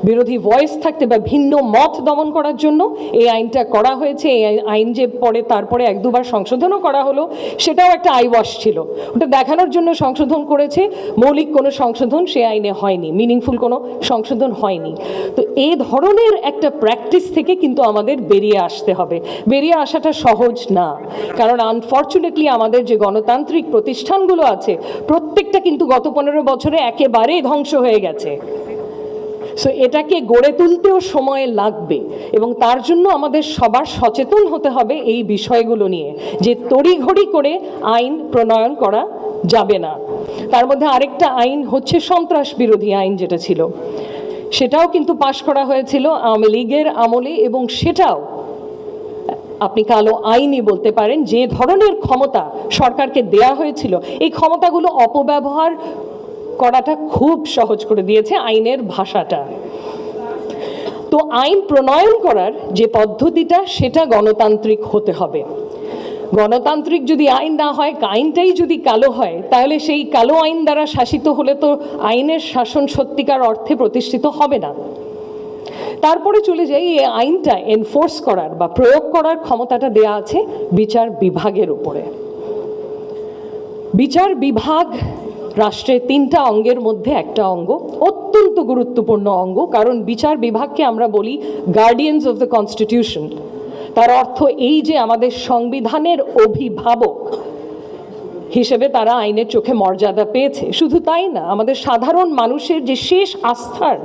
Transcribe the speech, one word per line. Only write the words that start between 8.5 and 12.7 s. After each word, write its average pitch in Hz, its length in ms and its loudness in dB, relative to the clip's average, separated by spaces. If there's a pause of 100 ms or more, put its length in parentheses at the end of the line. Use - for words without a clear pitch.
ছিল। 214 140 0 (380)
ওটা 240 100 2
দেখানোর 285 440 2
জন্য 339 240 2
সংশোধন 294 520 0
করেছে, 294 440 2 (280)
মৌলিক 294 400 2
কোনো 277 140 2
সংশোধন 269 540 0
সে 247 200 0
আইনে 214 260 0